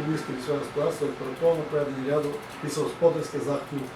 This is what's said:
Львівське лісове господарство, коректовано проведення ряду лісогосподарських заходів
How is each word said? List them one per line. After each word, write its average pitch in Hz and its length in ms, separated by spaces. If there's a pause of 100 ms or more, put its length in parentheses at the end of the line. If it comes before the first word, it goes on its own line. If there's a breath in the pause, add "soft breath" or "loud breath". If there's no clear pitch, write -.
Львівське 151 340
лісове 143 260
господарство, 143 420 (160)
коректовано 160 500
проведення 135 400
ряду 147 200 (340)
лісогосподарських 151 760 (100)
заходів 139 460